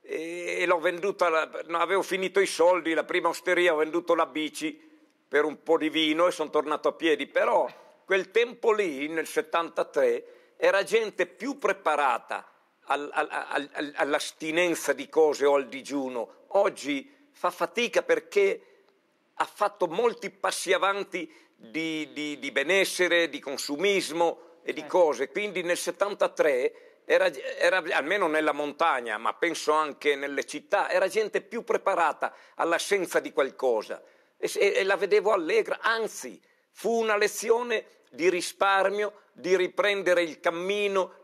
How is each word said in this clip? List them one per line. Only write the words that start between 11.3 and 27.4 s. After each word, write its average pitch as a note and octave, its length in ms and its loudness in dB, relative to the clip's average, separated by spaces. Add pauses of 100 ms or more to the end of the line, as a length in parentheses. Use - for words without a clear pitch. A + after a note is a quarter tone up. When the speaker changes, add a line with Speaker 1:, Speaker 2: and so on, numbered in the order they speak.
Speaker 1:
preparata C#3+ 920 0 (360)
al-, C#3+ 260 -2
al-, D3+ 180 -2
al-, C#3+ 440 -6
al-, D3 240 -8
all'astinenza D#3 960 -2
di C3 160 -6
cose D3 360 4
o C#3+ 100 6
al C#3 120 0
digiuno. B2+ 680 -8 (180)
Oggi D3 600 0 (200)
fa - 180 -2
fatica F3+ 500 -2
perché E3+ 840 0 (480)
ha D#3 120 -4
fatto G3 420 -2
molti G3+ 420 -2
passi - 420 -4
avanti F#3+ 580 0 (320)
di, D3+ 520 -8
di, D3 260 -8
di C3+ 120 -8
benessere, E3+ 760 2
di C#3 140 -8
consumismo D#3+ 1200 -2
e - 80 -6
di C3 80 -6
Speaker 2:
Certo. D3+ 180 -2
Speaker 1:
cose, C#3 320 2
quindi G3 320 -4
nel E3+ 140 0
settantatré E3+ 1300 -2
era, F3+ 260 2
era, E3+ 640 -2